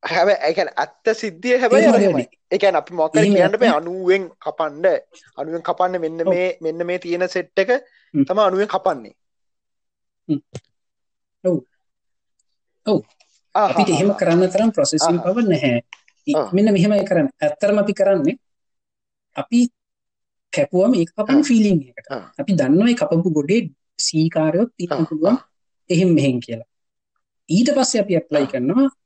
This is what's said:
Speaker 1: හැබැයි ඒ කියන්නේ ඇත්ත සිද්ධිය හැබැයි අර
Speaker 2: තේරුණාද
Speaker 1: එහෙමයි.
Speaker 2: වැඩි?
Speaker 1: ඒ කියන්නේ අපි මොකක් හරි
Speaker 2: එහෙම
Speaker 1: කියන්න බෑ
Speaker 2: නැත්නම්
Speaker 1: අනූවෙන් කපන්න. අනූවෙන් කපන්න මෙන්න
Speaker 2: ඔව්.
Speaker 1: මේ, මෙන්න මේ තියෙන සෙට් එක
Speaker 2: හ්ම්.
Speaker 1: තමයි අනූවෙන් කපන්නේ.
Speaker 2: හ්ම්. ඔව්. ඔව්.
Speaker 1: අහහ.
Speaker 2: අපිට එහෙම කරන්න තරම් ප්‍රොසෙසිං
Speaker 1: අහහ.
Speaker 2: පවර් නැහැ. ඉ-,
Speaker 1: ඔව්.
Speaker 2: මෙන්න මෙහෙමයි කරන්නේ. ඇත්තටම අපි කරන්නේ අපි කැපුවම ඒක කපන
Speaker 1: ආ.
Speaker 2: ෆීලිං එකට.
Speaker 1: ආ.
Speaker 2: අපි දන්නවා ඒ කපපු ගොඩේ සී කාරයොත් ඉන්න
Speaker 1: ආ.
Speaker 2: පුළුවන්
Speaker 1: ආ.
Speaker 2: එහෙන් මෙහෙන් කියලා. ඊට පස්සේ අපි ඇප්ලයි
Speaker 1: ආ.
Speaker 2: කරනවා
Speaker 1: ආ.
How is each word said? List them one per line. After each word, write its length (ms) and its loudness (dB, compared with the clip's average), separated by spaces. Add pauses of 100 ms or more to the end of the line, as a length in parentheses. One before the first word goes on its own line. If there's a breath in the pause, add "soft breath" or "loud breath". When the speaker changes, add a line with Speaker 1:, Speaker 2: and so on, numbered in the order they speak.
Speaker 1:
හැබැයි 380 0
ඒ 120 0
කියන්නේ 220 -4
ඇත්ත 360 -8
සිද්ධිය 460 -4
හැබැයි 280 4
අර 40 6
Speaker 2:
තේරුණාද 140 4
Speaker 1:
එහෙමයි. 120 2
Speaker 2:
වැඩි? 220 -6 (100)
Speaker 1:
ඒ 100 -2
කියන්නේ 240 2
අපි 120 -18
මොකක් 200 -2
හරි 80 4
Speaker 2:
එහෙම 120 4
Speaker 1:
කියන්න 180 4
බෑ 100 -2
Speaker 2:
නැත්නම් 160 2
Speaker 1:
අනූවෙන් 460 -2 (120)
කපන්න. 500 -6 (480 soft breath)
අනූවෙන් 300 -10
කපන්න 340 -2
මෙන්න 220 -6
Speaker 2:
ඔව්. 100 -2
Speaker 1:
මේ, 280 0
මෙන්න 260 -6
මේ 160 -4
තියෙන 260 -4
සෙට් 320 -6
එක 120 0 (440 soft breath)
Speaker 2:
හ්ම්. 100 2
Speaker 1:
තමයි 200 0
අනූවෙන් 260 0
කපන්නේ. 440 -4 (1160)
Speaker 2:
හ්ම්. 100 -2 (1040)
ඔව්. 140 0 (1300)
ඔව්. 140 0 (560)
Speaker 1:
අහහ. 120 2
Speaker 2:
අපිට 220 0
එහෙම 240 2
කරන්න 380 2
තරම් 200 2
ප්‍රොසෙසිං 440 0
Speaker 1:
අහහ. 80 -4
Speaker 2:
පවර් 220 0
නැහැ. 340 0 (480)
ඉ-, 80 -2
Speaker 1:
ඔව්. 140 -2
Speaker 2:
මෙන්න 200 2
මෙහෙමයි 340 2
කරන්නේ. 340 -2
ඇත්තටම 420 0
අපි 140 -2
කරන්නේ 420 0 (1000)
අපි 240 -2 (920)
කැපුවම 400 2
ඒක 180 0
කපන 240 -2
Speaker 1:
ආ. 120 2
Speaker 2:
ෆීලිං 400 4
එකට. 200 -20
Speaker 1:
ආ. 160 -10 (120)
Speaker 2:
අපි 180 -6
දන්නවා 360 2
ඒ 80 0
කපපු 340 0
ගොඩේ 300 0 (380)
සී 300 0
කාරයොත් 460 0
ඉන්න 180 -6
Speaker 1:
ආ. 100 -2
Speaker 2:
පුළුවන් 280 0
Speaker 1:
ආ. 120 -2 (460)
Speaker 2:
එහෙන් 220 2
මෙහෙන් 280 0
කියලා. 300 -12 (800)
ඊට 220 2
පස්සේ 300 0
අපි 140 -2
ඇප්ලයි 280 -2
Speaker 1:
ආ. 80 -4
Speaker 2:
කරනවා 340 0
Speaker 1:
ආ. 100 -4 (100)